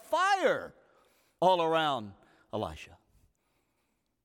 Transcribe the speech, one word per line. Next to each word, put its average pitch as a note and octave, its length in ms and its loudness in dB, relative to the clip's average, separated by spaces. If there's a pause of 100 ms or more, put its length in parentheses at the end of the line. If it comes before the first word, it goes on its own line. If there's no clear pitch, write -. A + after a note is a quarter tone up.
fire E4 640 0 (680)
all F3+ 220 4
around D3+ 520 0 (380)
Elisha. E2+ 460 -8 (1300)